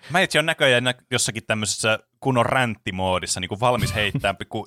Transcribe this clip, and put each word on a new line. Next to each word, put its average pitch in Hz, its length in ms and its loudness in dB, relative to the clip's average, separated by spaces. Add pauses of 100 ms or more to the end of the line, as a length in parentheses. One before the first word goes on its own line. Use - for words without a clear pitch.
(100)
Mä 175 100 2
itse 165 180 2
on 156 80 2
näköjään 131 380 2
nä-, 123 100 0 (160)
jossakin 113 360 -2
tämmöisessä 107 520 0 (220)
kunnon 123 260 2
räntimoodissa, 95 960 -2
niinku 95 200 -6
valmis 123 340 2
heittää 101 420 0
<laughs> - 40 -12
pikku 107 260 -8